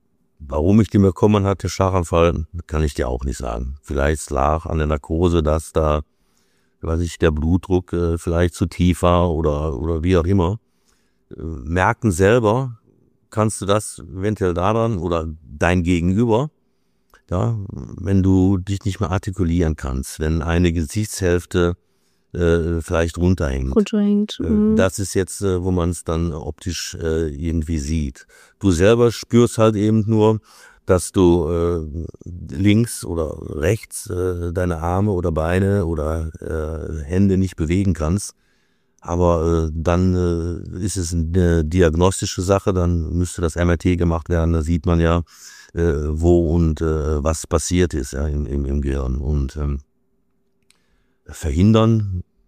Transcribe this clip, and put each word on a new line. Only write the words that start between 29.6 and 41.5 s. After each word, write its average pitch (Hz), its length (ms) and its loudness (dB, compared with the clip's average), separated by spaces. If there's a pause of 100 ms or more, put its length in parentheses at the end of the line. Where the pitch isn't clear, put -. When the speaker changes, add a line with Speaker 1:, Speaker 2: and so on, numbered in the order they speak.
Speaker 1:
eben 107 320 2
nur, 110 340 2 (440)
dass - 280 0
du, 87 360 4
äh, 85 560 -2 (500)
links 104 500 2
oder 82 300 -6 (220)
rechts, 95 540 -4
äh, 90 420 -4
deine 87 300 -2
Arme 95 300 0
oder 87 200 -2
Beine 90 540 0
oder, 80 440 -4 (120)
äh, 78 600 -8
Hände 92 340 2
nicht 95 180 -2
bewegen 90 380 0
kannst. 82 400 -2 (680)
Aber, 85 680 2
äh, - 40 -4
dann, 87 420 2
äh, 85 680 -4
ist 98 120 -4
es 87 180 -4
eine 82 500 2